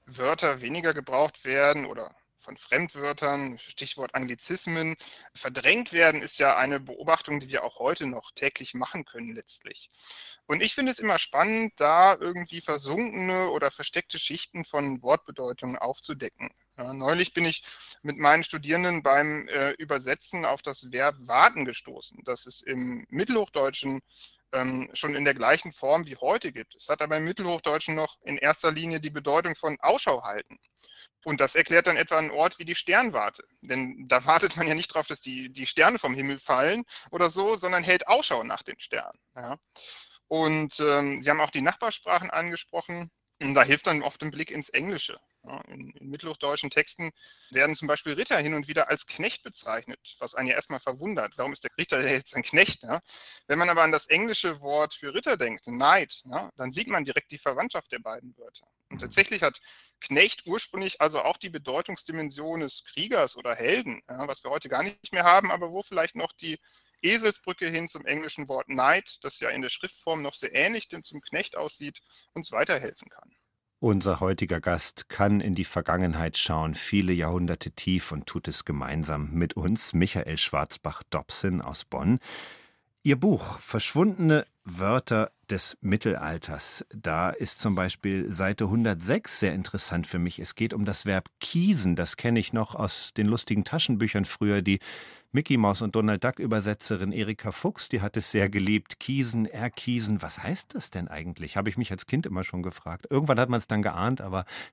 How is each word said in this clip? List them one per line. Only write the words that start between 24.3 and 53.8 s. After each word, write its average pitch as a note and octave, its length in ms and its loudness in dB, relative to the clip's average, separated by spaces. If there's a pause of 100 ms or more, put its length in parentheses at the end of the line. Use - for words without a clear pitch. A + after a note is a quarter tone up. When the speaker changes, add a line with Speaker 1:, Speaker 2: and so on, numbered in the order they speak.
Speaker 1:
ähm, C3 400 -2
schon D3 220 -4
in C#3+ 100 -2
der C#3 80 6
gleichen C3+ 380 2
Form D#3 360 2
wie C3 100 -14
heute E3 340 0
gibt. - 240 -14
Es - 140 -10
hat D3+ 120 0
aber D3+ 160 0
im D#3 80 0
Mittelhochdeutschen E3 720 -2
noch D#3 280 -2
in C#3+ 140 -6
erster D#3 340 2
Linie D#3+ 280 -4
die D#3 100 -8
Bedeutung D3 460 0
von D3+ 240 -4
Ausschau C#3+ 440 4
halten. G#2 340 -8 (680)
Und D3+ 160 -2
das C#3 160 4
erklärt E3 320 6
dann E3 100 4
etwa D#3+ 200 2
einen D#3 140 0
Ort D#3 280 2
wie E3+ 60 -12
die E3+ 100 -6
Sternwarte. F3+ 680 0 (180)
Denn C3 460 -6
da B2+ 180 4
wartet D#3+ 320 4
man E3 100 0
ja D#3 80 2
nicht E3+ 120 -2
drauf, D#3 200 -2
dass D3 140 -8
die, C3 320 -10
die C3 140 -8
Sterne F#3 320 6
vom B2+ 160 -2
Himmel C#3 240 -4
fallen D#3 440 2 (280)
oder E3+ 180 4
so, G3 260 2
sondern F3+ 280 0
hält F3+ 240 4
Ausschau F3+ 360 4
nach G#2+ 200 -6
den - 160 -12
Sternen. - 400 -8 (160)
Ja. B2 220 -10 (720)
Und, D#3 520 2
ähm, C#3+ 420 2
Sie C#3 80 2
haben D3+ 120 4
auch D3+ 100 2
die C#3 100 -2
Nachbarsprachen F3+ 680 0
angesprochen. E3+ 800 -6 (300)
Und C#3 140 0
da C3+ 80 10
hilft C#3 240 4
dann D3+ 160 2
oft - 200 -6
ein D3+ 80 -4
Blick D#3 200 -8
ins D3 180 -8
Englische. - 500 -4 (240)
Ja, C#3 180 -14
in, C#3 380 -18
in C3+ 120 -14
mittelhochdeutschen D3 580 -4
Texten D#3+ 400 0 (400)
werden C#3+ 260 4
zum D3+ 120 -4
Beispiel D3 260 0
Ritter G3+ 240 0
hin D3+ 160 0
und D3 140 -4
wieder D#3 220 2
als - 180 -2
Knecht - 340 -6
bezeichnet, - 800 -8
was B2 160 -8
einen B2+ 140 -2
ja B2+ 60 0
erstmal C#3+ 240 -4
verwundert. C#3 580 -6
Warum C3+ 140 -4
ist - 120 -12
der - 160 -8
Ritter C#3 200 0
<laughs> C3 80 2
jetzt C3+ 280 0
ein B2+ 80 -4
Knecht? - 400 4
Ja? C3 180 -4 (460)
Wenn D3 100 2
man F3 120 4
aber E3+ 120 6